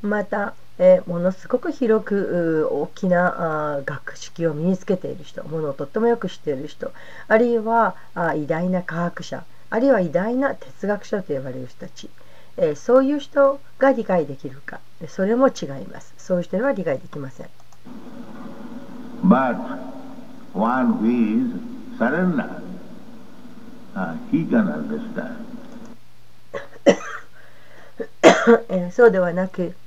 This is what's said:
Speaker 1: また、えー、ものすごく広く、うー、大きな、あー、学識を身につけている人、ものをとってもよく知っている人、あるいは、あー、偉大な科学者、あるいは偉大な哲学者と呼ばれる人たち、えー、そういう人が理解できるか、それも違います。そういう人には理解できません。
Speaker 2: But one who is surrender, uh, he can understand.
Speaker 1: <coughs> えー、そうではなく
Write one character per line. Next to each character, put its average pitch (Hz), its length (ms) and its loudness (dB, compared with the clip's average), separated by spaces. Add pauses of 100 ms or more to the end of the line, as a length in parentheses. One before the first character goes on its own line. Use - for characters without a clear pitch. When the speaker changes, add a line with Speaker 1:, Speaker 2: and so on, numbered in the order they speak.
Speaker 1:
ま 208 220 0
た、 202 300 -4 (240)
え 185 260 10
ー、 - 60 -8
も 170 80 0
の 180 140 4
す - 160 -10
ご 254 100 2
く 330 140 -2
広 220 320 2
く、 165 640 2
う - 40 0
ー、 - 20 0
大 147 200 0
き 190 140 -2
な、 170 680 2
あ 143 60 -2
ー、 135 40 -10
学 - 320 -8
識 - 300 -4
を 156 80 2
身 151 100 -4
に 185 140 2
つ - 80 -12
け 190 100 2
て - 120 -8
い - 80 -6
る 147 80 -14
人、 - 200 -12
も 156 160 -6
の 151 100 -2
を - 20 -6
と 147 120 -6
っ - 40 -10
て - 100 -4
も 226 80 4
よ 233 100 4
く 196 120 -4
知 - 80 -8
っ - 20 -14
て 151 140 -4
い 131 40 -2
る 147 120 -8
人、 - 240 -10 (340)
あ 220 120 6
る 240 80 6
い 233 120 2
は、 220 380 2 (180)
あ 175 140 0
ー、 151 160 0
偉 - 20 -8
大 165 240 0
な 185 120 2
科 165 140 -6
学 170 280 -4
者、 - 200 -8 (260)
あ 220 100 0
る 262 60 4
い 277 40 6
は 226 100 6
偉 170 120 0
大 202 240 0
な 269 180 0
哲 - 320 -10
学 202 180 -2
者 202 180 -2
と 147 120 -4
呼 135 60 -2
ば 131 100 -8
れ 127 100 -8
る 127 60 -8
人 - 140 -14
た - 80 -12
ち、 - 200 -14 (480)
え 165 160 2
ー、 - 40 -4
そ 254 240 6
う 269 40 6
い 277 80 2
う 294 60 0
人 277 420 2 (180)
が 269 140 6
理 220 120 0
解 175 220 2
で 135 100 -8
き - 120 -8
る 135 160 -10
か、 - 160 -12 (280)
そ - 160 -2
れ 220 120 2
も 262 120 6
違 254 180 -2 (160)
い 196 100 -10
ま - 80 -12
す。 - 160 -14
そ - 180 -2
う 180 40 4
い - 20 2
う 175 40 -2
人 - 120 -4
に 202 60 0
は 277 100 2
理 196 120 -2
解 143 140 0
で - 100 -10
き - 100 -10
ま 135 120 -8
せ - 140 -12
ん。 - 40 -12 (1800)
Speaker 2:
But - 320 6 (1000)
one 117 400 2
who 101 140 2
is 117 460 2 (440)
surrender, 151 640 0 (1300)
uh, 85 220 -4 (140)
he 160 180 0
can 110 240 4
understand. 76 640 -6 (3000)
Speaker 1:
<coughs> 226 200 8
え 180 180 0
ー、 180 60 -6
そ 240 140 8
う 226 40 12
で 190 80 2
は 175 140 2
な 185 160 0
く 180 260 -4 (120)